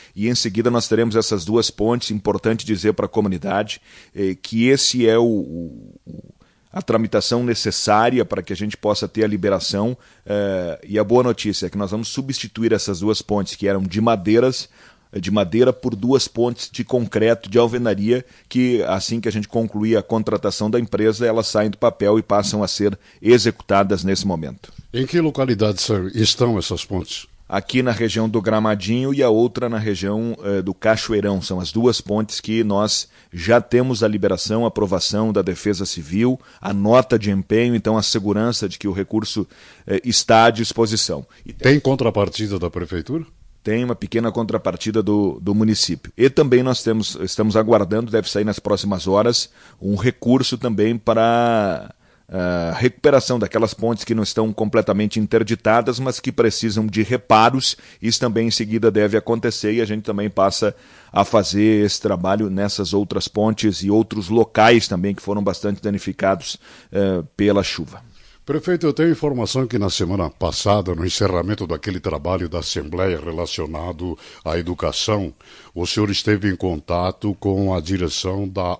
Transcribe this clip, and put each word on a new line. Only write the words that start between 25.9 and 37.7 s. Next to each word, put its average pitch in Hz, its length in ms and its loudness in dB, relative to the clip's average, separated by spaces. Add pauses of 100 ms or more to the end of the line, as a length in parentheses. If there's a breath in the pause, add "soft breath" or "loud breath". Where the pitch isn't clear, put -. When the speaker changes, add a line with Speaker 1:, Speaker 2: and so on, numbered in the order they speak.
Speaker 2:
estão 117 420 2
essas 85 260 -4
pontes? - 440 -8 (200)
Speaker 1:
Aqui 101 360 -2
na 123 80 0
região 113 360 -2
do 110 140 0
Gramadinho 110 720 0
e 139 80 0
a 123 80 6
outra 117 400 2
na 113 80 -4
região, 107 640 -2
eh, 98 200 -2
do 92 100 -4
Cachoeirão. 101 640 0
São 92 200 -6
as 87 120 -8
duas 113 300 2
pontes 107 380 -4
que 110 240 -2
nós 104 440 -2 (240 soft breath)
já 104 300 2
temos 123 400 0
a 113 60 4
liberação, 107 580 0
a 110 40 2
aprovação 104 640 0
da 98 120 2
Defesa 92 420 -2
Civil, 101 540 -2 (200 loud breath)
a 101 140 -6
nota 110 460 4
de 104 100 -2
empenho, 110 460 0